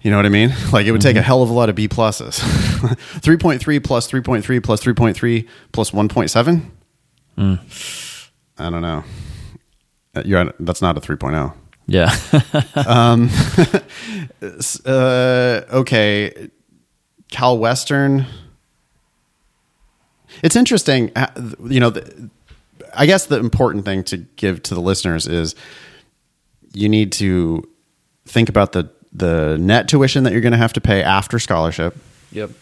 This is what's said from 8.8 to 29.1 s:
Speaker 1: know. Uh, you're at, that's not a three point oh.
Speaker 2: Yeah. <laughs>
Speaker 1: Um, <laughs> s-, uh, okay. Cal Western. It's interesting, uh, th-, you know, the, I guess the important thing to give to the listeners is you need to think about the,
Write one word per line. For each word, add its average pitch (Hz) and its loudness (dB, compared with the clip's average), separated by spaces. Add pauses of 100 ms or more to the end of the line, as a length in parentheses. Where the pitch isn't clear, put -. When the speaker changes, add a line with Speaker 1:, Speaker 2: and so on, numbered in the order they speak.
Speaker 1:
know. 80 -6 (1080)
Uh, - -8
you're 95 2
at, - -2
that's 85 -6
not 87 0
a 73 -6
three 73 -6
point 71 -6
oh. 71 -4 (340)
Speaker 2:
Yeah. 90 2 (340)
<laughs> 143 -2
Speaker 1:
Um, 120 4
<laughs> - -2
s-, 101 -10
uh, 127 0
okay. 104 0 (800)
Cal 123 2
Western. 135 0 (2250)
It's 160 2
interesting, 151 2
uh, 127 -2
th-, - -12 (100)
you 127 2
know, 120 4
the, - -14 (640)
I 143 2
guess 190 2
the 143 0
important 104 0
thing 95 -4
to 92 -8
give 90 -6
to - -6
the 87 -4
listeners 90 -2
is 82 -4 (1200)
you 101 -2
need 107 2
to 90 -2 (580)
think - 2
about 98 2
the, 87 -2 (220)